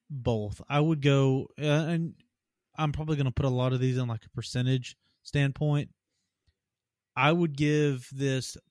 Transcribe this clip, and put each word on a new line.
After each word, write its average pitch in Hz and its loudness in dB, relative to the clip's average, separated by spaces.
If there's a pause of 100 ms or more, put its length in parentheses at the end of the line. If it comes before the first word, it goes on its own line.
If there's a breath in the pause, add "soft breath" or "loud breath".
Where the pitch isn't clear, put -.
both. 117 -4
I 147 2
would 156 2
go, 135 4 (120)
uh, 147 -6
and 160 0 (640)
I'm 151 0
probably 156 -2
gonna 135 0
put 139 -2
a 135 2
lot 127 0
of 127 0
these 127 0
in, 127 -2
like, 113 -6
a - -20
percentage 127 -2 (280)
standpoint. 147 0 (1200)
I 135 4
would 170 2
give 147 0
this 135 -4 (140)